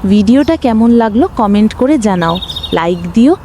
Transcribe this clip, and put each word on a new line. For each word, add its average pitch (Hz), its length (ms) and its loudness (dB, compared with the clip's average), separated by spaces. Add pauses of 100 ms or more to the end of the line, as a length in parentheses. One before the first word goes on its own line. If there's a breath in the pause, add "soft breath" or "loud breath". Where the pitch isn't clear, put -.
ভিডিওটা 233 520 2
কেমন 233 340 0
লাগলো 233 360 2
কমেন্ট 214 460 0
করে 277 240 0
জানাও, 180 420 -2 (340)
লাইক 175 400 -4
দিও 262 320 4